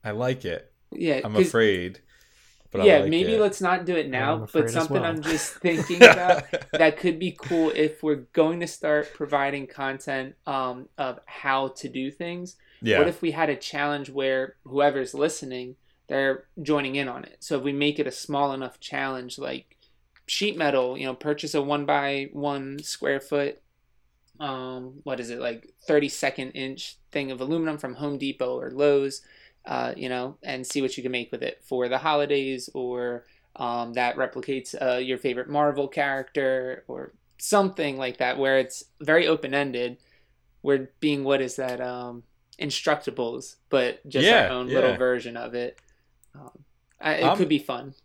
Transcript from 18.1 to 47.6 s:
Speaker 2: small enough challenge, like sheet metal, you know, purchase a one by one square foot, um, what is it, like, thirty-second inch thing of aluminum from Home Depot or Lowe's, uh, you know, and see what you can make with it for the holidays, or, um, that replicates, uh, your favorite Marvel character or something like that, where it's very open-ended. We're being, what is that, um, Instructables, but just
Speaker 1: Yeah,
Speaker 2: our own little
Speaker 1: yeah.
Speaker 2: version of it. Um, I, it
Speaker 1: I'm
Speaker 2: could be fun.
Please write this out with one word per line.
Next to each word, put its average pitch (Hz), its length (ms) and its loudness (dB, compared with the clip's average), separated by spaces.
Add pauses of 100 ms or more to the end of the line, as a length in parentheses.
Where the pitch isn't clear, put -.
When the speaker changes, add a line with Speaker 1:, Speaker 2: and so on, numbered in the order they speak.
Speaker 2:
small 139 420 -2
enough 135 260 -10
challenge, 135 600 -6
like 131 380 -10 (500)
sheet - 300 -2
metal, 135 400 2
you 139 80 -6
know, 127 100 -4
purchase 147 400 -4
a 147 60 2
one 143 240 0
by 139 480 0
one 139 500 -4
square 139 360 -2
foot, 143 400 -2 (800)
um, 131 640 -10
what 131 160 -6
is 117 100 -8
it, 120 100 -8
like, - 320 -8 (160)
thirty-second 139 640 2
inch 135 460 -10 (140)
thing 139 180 -4
of 127 120 -6
aluminum 156 360 -2
from 127 180 -10
Home 143 220 -6
Depot 127 420 -4
or 131 120 -8
Lowe's, 139 500 2 (440)
uh, 127 300 -4
you 127 140 -8
know, 127 320 -6
and 131 240 -8
see 143 160 -2
what 127 160 -2
you 127 60 -12
can 127 80 -4
make 120 200 -6
with 123 120 -6
it 131 200 -6
for 123 240 -2
the 127 120 0
holidays, 139 760 0
or, 123 520 -6 (320)
um, 120 360 -4
that 123 220 0
replicates, 131 680 -4
uh, 127 160 2
your 127 220 -2
favorite 123 280 -2
Marvel 143 400 2
character 135 1000 -2
or 131 260 -12 (240)
something 185 600 0
like 127 200 -4
that, 131 220 0
where 135 180 4
it's 131 260 0 (160)
very 156 280 4
open-ended. 135 680 0 (680)
We're 135 260 2 (120)
being, 143 220 0
what 135 180 2
is 123 160 -6
that, 127 240 -4
um, 123 420 -8 (360)
Instructables, 131 960 -4 (140)
but 123 380 0
just 143 200 2
Speaker 1:
Yeah, 214 180 8
Speaker 2:
our 92 60 0
own 123 160 -4
little 127 240 4
Speaker 1:
yeah. - 60 -2
Speaker 2:
version 120 400 0
of 117 180 -8
it. 120 240 -6 (560)
Um, 143 280 -20 (360)
I, 156 160 0
it 160 100 2
Speaker 1:
I'm 175 120 4
Speaker 2:
could 175 120 2
be 147 100 4
fun. 135 340 -8 (120)